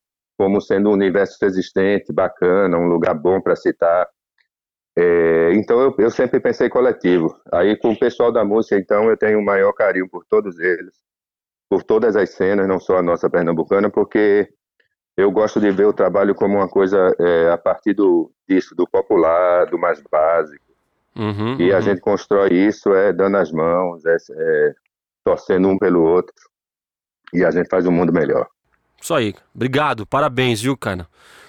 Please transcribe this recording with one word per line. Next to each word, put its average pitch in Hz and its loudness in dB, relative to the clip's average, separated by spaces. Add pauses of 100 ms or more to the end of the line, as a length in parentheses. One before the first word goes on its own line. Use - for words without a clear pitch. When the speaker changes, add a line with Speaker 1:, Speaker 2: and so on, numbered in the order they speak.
(380)
Speaker 1:
como 98 0
sendo 101 0
um - 2
universo 98 0
existente, 95 -2
bacana, 90 0
um 87 0
lugar 85 0
bom 87 0
pra 85 -2
se - -2
tá. 87 0 (920)
É, 82 2
então 117 2
eu, 135 2
eu 113 2
sempre 131 -2
pensei 120 -2
coletivo. 90 0 (160)
Aí 92 2
com 120 -2
o 104 -4
pessoal 120 0
da 117 0
música, 104 0
então, 104 0
eu 107 2
tenho 107 0
o 101 -4
maior 101 2
carinho 92 -2
por 87 -14
todos 101 -2
eles, 90 -4 (760)
por 98 0
todas 110 0
as 95 0
cenas, 98 -2
não 92 -2
só 92 0
a 90 0
nossa 87 -2
pernambucana, 87 -2
porque 104 0 (680)
eu 98 2
gosto 107 -2
de 104 2
ver 98 2
o 101 4
trabalho 98 0
como 101 -2
uma 92 -2
coisa, 95 2
é, 85 2
a 87 0
partir 95 -2
do, 90 2 (180)
disso, 92 -2
do 87 -2
popular, 87 2
do 85 -6
mais 85 -2 (120)
básico. 78 -2 (540)
Speaker 2:
Uhum, 107 -4
Speaker 1:
E 90 2
a 95 2
Speaker 2:
uhum. 87 2
Speaker 1:
gente 95 -2
constrói 98 0
isso, 101 0
é, 95 2
dando 98 0
as 80 -2
mãos, 85 -4
é, 82 0 (160)
é, 76 0 (500)
torcendo 95 0
um 95 0
pelo 90 0
outro. 87 0 (1000)
E 87 0
a 85 2
gente 85 -4
faz 90 0
um 90 0
mundo 85 0
melhor. 73 -2 (540)
Speaker 2:
Isso - -6
aí. 110 -2 (200)
Obrigado. 127 -2
Parabéns, 127 -2
viu, 127 -2
cara? 92 -8 (420)